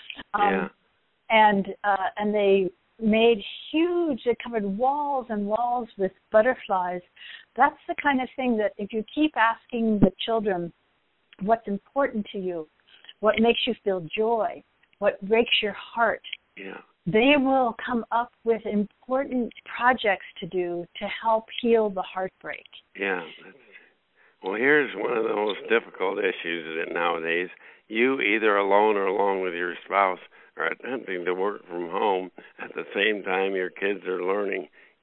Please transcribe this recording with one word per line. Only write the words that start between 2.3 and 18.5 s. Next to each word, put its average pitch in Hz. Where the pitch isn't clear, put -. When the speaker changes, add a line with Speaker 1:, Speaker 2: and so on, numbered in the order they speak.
Speaker 1:
they 196
made 220
huge, 339
they 233
covered 233
walls 262
and 208
walls 240
with 190
butterflies. 190
That's 285
the 339
kind 277
of 247
thing 247
that 208
if 208
you 214
keep 302
asking 226
the 190
children, 202
"What's 226
important 208
to 208
you? 175
What 214
makes 233
you 226
feel 185
joy? 214
What -
breaks 226
your 208
heart?" -
Speaker 2:
Yeah. 190
Speaker 1:
They 247
will 262
come 240
up 233
with 226